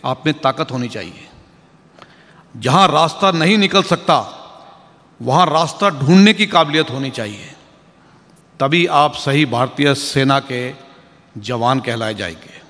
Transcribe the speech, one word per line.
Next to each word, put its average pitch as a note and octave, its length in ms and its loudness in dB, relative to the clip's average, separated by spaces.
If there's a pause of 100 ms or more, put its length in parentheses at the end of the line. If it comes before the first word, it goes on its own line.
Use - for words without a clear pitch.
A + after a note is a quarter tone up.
आप C3 200 -6
में D3+ 140 -2
ताकत C3+ 320 -2
होनी B2 160 -6
चाहिए। F#2 400 -14 (1300)
जहाँ C#3+ 300 2
रास्ता D#3+ 440 2
नहीं E3+ 260 2
निकल G3 260 2
सकता, D#3 540 -2 (840)
वहाँ C3+ 240 2
रास्ता D#3+ 440 0
ढूंढने F3+ 440 6
की G#3 120 0
काबिलियत D#3 460 0
होनी C3+ 180 -6
चाहिए, G#2 420 -12 (1080)
तभी D#3+ 260 0
आप D3 300 2
सही C#3+ 300 0
भारतीय C3+ 500 0
सेना C#3 440 0
के B2+ 340 -10 (640)
जवान A#2+ 420 -2
कहलाए A2 340 -6
जाएंगे। F2+ 560 -12